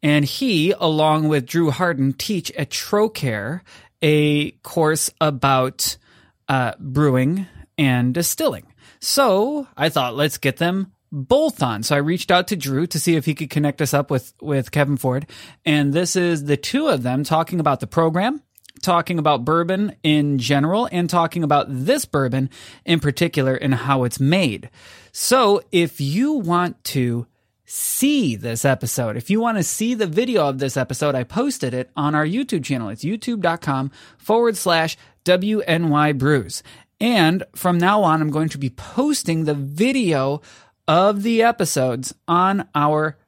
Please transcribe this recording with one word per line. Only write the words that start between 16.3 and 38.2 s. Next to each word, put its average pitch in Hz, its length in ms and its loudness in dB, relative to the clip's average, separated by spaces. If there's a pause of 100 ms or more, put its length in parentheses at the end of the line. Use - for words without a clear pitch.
the 143 120 2
two 294 300 -2
of 160 140 0
them 127 220 -2
talking 160 360 0
about 147 200 2
the - 80 -8
program, 180 560 0 (400)
talking 175 340 0
about 147 260 2
bourbon 175 600 0
in 147 340 2
general, 147 540 0
and 175 180 -2
talking 170 340 0
about 147 240 2
this 139 380 -2
bourbon 135 460 0 (340)
in 170 140 2
particular 139 560 0
and 135 180 0
how 131 300 0
it's 120 160 -4
made. 139 500 0 (420)
So 226 600 2
if 170 280 0
you 190 340 0
want 175 500 -2
to 120 420 -2 (420)
see 254 680 0
this 113 280 -6
episode, 120 540 0
if 120 140 -6
you 214 100 2
want 226 160 0
to 180 60 0
see 233 320 -2
the 214 100 -2
video 196 420 0
of 135 120 -4
this 135 180 -2
episode, 135 380 -2
I 127 80 -2
posted 196 500 -4
it 127 240 -6
on 147 160 0
our 151 100 0
YouTube 165 400 -2
channel. 120 260 -4
It's 110 140 -10
youtube 220 380 -4
dot 170 200 -2
com 135 280 -2 (300)
forward 226 360 2
slash 165 400 0 (280)
W 190 380 2
N 170 280 0
Y 147 220 4
Brews. 135 500 0 (400)
And 190 420 2 (120)
from 175 240 0
now 202 240 2
on, 160 180 4